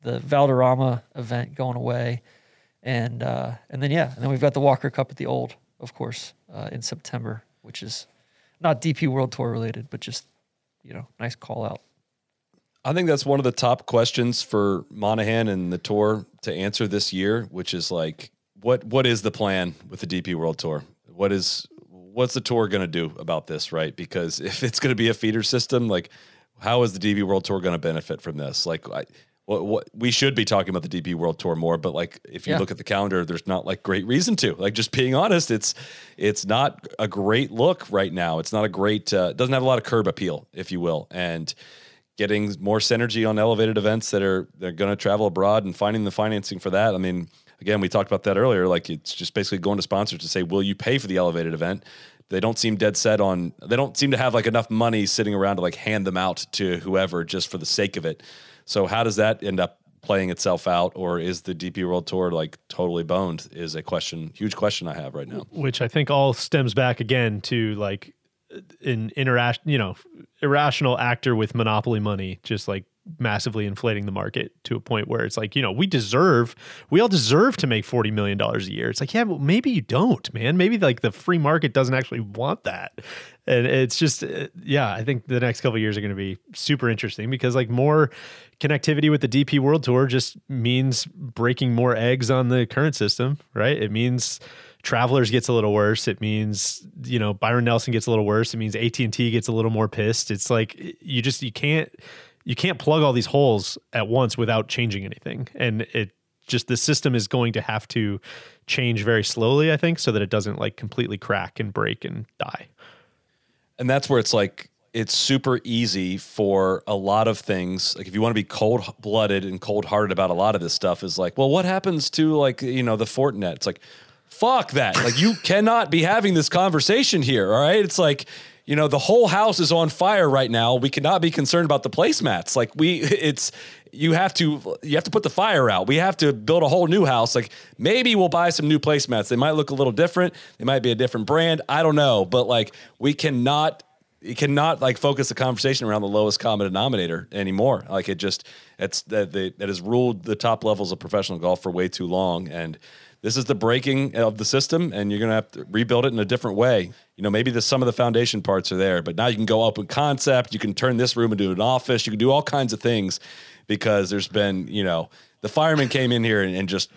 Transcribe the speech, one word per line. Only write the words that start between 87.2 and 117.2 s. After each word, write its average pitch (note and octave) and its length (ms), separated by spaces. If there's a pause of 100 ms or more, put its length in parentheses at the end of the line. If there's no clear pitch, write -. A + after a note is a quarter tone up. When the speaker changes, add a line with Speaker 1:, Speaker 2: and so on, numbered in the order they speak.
Speaker 3:
because, B2+ 260
like, A#2+ 120
more D3 420 (500)
connectivity D3 500
with D3 100
the C3 80
D C3+ 160
P C#3+ 140
World C#3+ 240
Tour B2+ 240
just B2+ 300 (120)
means B2+ 580
breaking B2 680
more A#2+ 220
eggs A#2+ 340
on B2+ 200
the B2 160
current D3 280
system, B2+ 440 (160)
right? A2+ 280
It G#2+ 80
means A#2+ 480 (460)
Travelers B2 460
gets A#2+ 180
a B2+ 40
little G#2+ 200
worse. G#2+ 360
It F#2+ 120
means, G#2+ 640 (200)
you B2 140
know, G#2 140
Byron A#2 320
Nelson A#2 280
gets A2 140
a A#2+ 40
little G#2+ 160
worse. G#2+ 260
It A#2 40
means A2 200
A A2+ 120
T A#2+ 160
and A2 80
T A#2+ 180
gets A2 180
a A#2 40
little A2+ 180
more A2 180
pissed. A2 420
It's G2+ 200
like, A2 280
y-, - 220
you C3 220
just, C3 200
you A#2+ 100
can't, D3+ 360 (560)
you B2+ 120
can't F3+ 240
plug D3+ 220
all C#3 100
these A#2+ 140
holes B2 520 (140)
at A2 160
once A#2+ 280
without A2+ 300
changing G2+ 380
anything. - 500
And A2+ 280 (100)
it G#2+ 180 (380)
just, A#2+ 180
the A#2+ 100
system C#3 380
is G#2+ 140
going A#2 240
to G#2+ 80
have G#2+ 280
to G#2 320 (460)
change A#2 380
very A2+ 180
slowly, C#3 500
I D3+ 40
think, E3+ 240
so C3 100
that G#2+ 100
it G2+ 100
doesn't, G#2 280
like, G#2+ 180
completely G#2 400
crack - 440
and G#2 120
break G#2+ 320
and - 220 (140)
die. - 260 (1120)
Speaker 2:
And B2+ 100
that's C3+ 220
where C3 80
it's A2+ 160
like, - 360 (220)
it's A2+ 240
super C3+ 460
easy F#2+ 540
for F#2+ 720
a G#2 80
lot G2+ 320